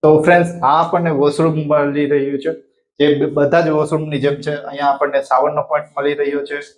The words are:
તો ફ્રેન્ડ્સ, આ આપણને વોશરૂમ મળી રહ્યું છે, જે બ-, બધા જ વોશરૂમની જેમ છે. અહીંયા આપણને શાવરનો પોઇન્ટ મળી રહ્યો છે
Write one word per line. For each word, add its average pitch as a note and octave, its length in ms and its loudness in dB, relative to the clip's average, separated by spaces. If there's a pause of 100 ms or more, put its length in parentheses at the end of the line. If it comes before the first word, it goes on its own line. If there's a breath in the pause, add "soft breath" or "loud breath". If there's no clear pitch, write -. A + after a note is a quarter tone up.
તો D#3 180 6
ફ્રેન્ડ્સ, E3+ 280 4 (140)
આ D3 200 4
આપણને E3+ 260 -2
વોશરૂમ D3+ 580 0
મળી D3 380 0
રહ્યું C#3 340 0
છે, D#3+ 140 -6 (460)
જે C#3+ 260 2
બ-, D#3 40 -2
બધા D3 320 2
જ D#3+ 80 0
વોશરૂમની D3+ 500 -2
જેમ C#3+ 160 0
છે. D3+ 200 -6
અહીંયા C#3+ 320 -4
આપણને C#3 340 0
શાવરનો - 400 0
પોઇન્ટ D3 260 -4 (100)
મળી C#3+ 160 -2
રહ્યો C#3+ 320 -4
છે C#3+ 140 -8 (180)